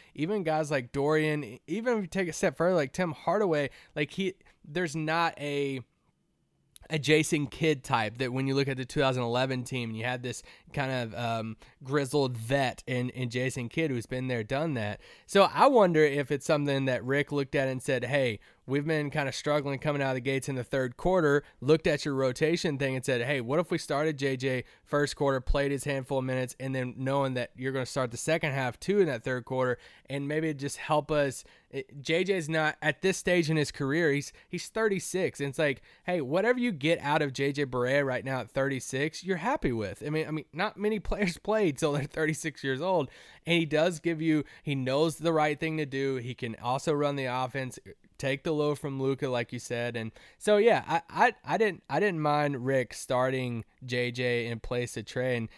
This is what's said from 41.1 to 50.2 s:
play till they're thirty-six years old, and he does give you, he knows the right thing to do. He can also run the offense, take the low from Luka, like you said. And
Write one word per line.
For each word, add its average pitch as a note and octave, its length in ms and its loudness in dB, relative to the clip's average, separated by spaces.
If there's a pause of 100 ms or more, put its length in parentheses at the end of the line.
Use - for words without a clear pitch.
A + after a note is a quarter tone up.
play G#3 360 2
till D3 200 0
they're C#3+ 120 -2
thirty-six D#3 600 -4
years C3 160 -2
old, E3+ 300 0 (340)
and E3+ 140 4
he E3 80 2
does D#3 340 2
give E3 220 -2
you, D#3 220 2 (180)
he D3 120 -4
knows C#3 420 0
the D#3+ 140 -2
right D3+ 300 2
thing D#3+ 160 -2
to D#3 80 -2
do. C3+ 320 -2
He B2 160 -6
can A#2 300 -8
also C3+ 320 0
run C#3+ 220 0
the C3+ 100 -2
offense, B2+ 520 -4 (380)
take C#3 280 -2
the E3+ 80 0
low D3 220 2
from C3+ 240 -6
Luka, C3+ 300 0
like B2 240 -2
you B2 60 -6
said. A#2+ 360 -4
And A2+ 160 -6 (280)